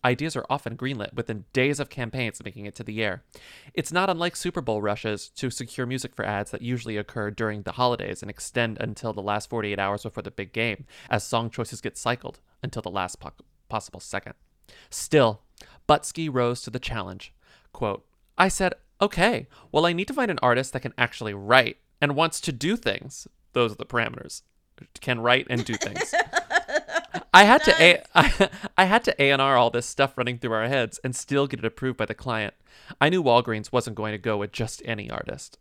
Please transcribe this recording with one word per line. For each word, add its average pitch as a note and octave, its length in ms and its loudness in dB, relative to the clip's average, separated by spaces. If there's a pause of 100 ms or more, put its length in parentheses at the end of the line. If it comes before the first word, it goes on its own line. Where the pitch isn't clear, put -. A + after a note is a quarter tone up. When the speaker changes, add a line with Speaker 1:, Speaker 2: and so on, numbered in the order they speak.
Speaker 1:
ideas B2+ 320 0
are B2 140 -6
often A#2+ 260 -4
greenlit B2 380 -8
within A2+ 380 -8
days C#3 280 0
of - 100 -6
campaigns A#2+ 540 -8
making G2+ 220 -14
it G2+ 100 -14
to - 80 -14
the G#2+ 180 -6
air. G2+ 200 -4 (500)
It's - 200 -6
not F#3 180 2
unlike F3 260 -2
Super - 240 -6
Bowl A2 220 -2
rushes G#2 480 -4
to - 200 -6
secure B2 360 -8
music B2+ 280 -8
for G#2+ 100 -6
ads G#2 260 -4
that - 120 -8
usually A#2 340 -6
occur G#2 340 -6
during G#2+ 320 -4
the F#2+ 100 -8
holidays A#2+ 500 -2
and G2+ 80 -12
extend A2+ 500 -4
until A2+ 320 -6
the G2 100 -8
last G#2 280 -2
forty-eight G#2 280 -4
hours G2 240 -2
before G#2+ 200 -10
the F#2+ 80 -12
big - 220 -10
game, A2+ 340 -4 (220)
as A2+ 160 0
song A#2 260 -2
choices A#2+ 300 -8
get - 160 -10
cycled - 440 -6 (220)
until - 200 -8
the - 80 -8
last F#2 300 -6
po-, D2 120 -14 (360)
possible G#2+ 320 -8
second. - 340 -10 (560)
Still, A#2+ 500 2 (480)
Butsky - 440 2
rose B2 300 0
to - 80 -12
the A#2+ 80 -8
challenge. F#2+ 540 -10 (400)
Quote, G#2 320 -4 (340)
"I F#3+ 100 6
said, F#3 260 -2 (260)
'Okay, G3 460 2 (260)
well, D#3+ 140 4
I F3 60 2
need F3+ 160 -4
to C#4 60 -8
find B3 160 0
an E3 120 -4
artist B2 300 2
that C3+ 80 -4
can - 160 -8
actually A#2 380 -2
write A2 440 4 (220)
and C#3+ 160 2
wants D#3+ 260 0
to D#3 100 -4
do D3 240 -2
things.' C3+ 500 -6 (260)
Those A#2+ 200 2
are G#2 40 -12
the - 100 -10
parameters. - 560 -6 (580)
Can B2 200 -4
write B2 300 4
and A#2 140 0
do B2 100 -4
things." - 440 -6
Speaker 2:
<laughs> F#4 60 0 (1080)
Speaker 1:
I F#3+ 120 12
had B3 200 8
to - 180 6
A-, E3+ 200 8 (120)
Speaker 2:
Nice. D3+ 260 6
Speaker 1:
<laughs> - 0 -
I, G3 100 6 (280)
I F#3 60 6
had G3+ 200 4
to - 180 0
A C#3 100 6
and C#3 100 4
R C3+ 140 4
all A#2+ 140 6
this A#2 160 -2
stuff - 300 0
running A#2+ 220 -4
through A#2+ 140 -4
our A2 160 0
heads B2+ 360 -2
and B2+ 100 -4
still C#3 320 0
get C3+ 140 -8
it - 40 -6
approved B2 320 -4
by G#2+ 100 -2
the A2 80 -8
client. A2 400 -4 (460)
I C#3+ 80 6
knew F3+ 140 2
Walgreens A#2+ 500 4
wasn't A#2 240 0
going G#2+ 160 -4
to G#2+ 60 -6
go G#2+ 180 -2
with G#2 160 -6
just - 320 -6
any A2+ 260 -8
artist. - 500 -10